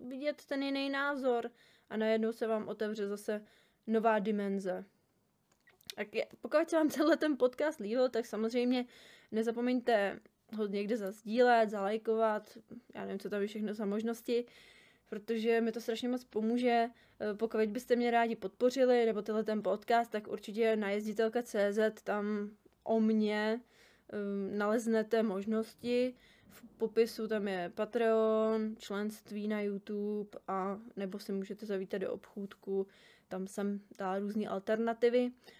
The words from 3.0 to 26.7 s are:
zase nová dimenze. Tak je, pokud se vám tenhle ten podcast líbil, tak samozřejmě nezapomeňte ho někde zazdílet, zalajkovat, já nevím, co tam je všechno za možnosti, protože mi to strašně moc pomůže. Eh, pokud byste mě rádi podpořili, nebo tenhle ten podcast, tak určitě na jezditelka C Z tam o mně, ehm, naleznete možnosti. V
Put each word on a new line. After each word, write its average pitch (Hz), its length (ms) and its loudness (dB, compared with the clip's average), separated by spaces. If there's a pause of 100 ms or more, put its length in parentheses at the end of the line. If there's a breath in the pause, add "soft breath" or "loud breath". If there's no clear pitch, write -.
zase 208 380 -4 (420 soft breath)
nová 220 320 4
dimenze. 196 680 -2 (1080)
Tak 214 200 -8
je, - 120 -2 (140)
pokud 302 280 2
se 339 60 2
vám 311 140 4
tenhle 302 280 4
ten 302 200 2
podcast 294 420 0
líbil, 240 300 0
tak 247 160 -2
samozřejmě 247 600 0 (460 loud breath)
nezapomeňte 233 880 0 (360)
ho 214 120 -2
někde 202 300 -2
zazdílet, 220 720 4
zalajkovat, 220 880 0 (380)
já - 60 -10
nevím, 196 180 -6
co 196 100 -8
tam 202 120 -2
je 202 60 0
všechno 214 260 -4
za 214 120 -6
možnosti, 233 600 -2 (640 loud breath)
protože 226 520 0
mi 226 100 0
to 226 100 -6
strašně 233 280 -2
moc 247 140 -2
pomůže. 233 680 2 (300 soft breath)
Eh, 214 140 -2
pokud 220 260 -2
byste 220 360 0
mě 240 160 4
rádi 233 240 2
podpořili, 247 720 4
nebo 208 160 0
tenhle 220 220 -2
ten 214 200 -2
podcast, 226 480 2
tak 214 160 -6
určitě 220 480 0
na 208 140 0
jezditelka 220 540 0
C 202 300 0
Z 214 300 0
tam 208 460 -2 (340)
o 226 160 2
mně, 220 640 2 (480 soft breath)
ehm, 202 480 -4
naleznete 220 680 2
možnosti. 226 920 -2 (340 loud breath)
V - 140 -20 (140)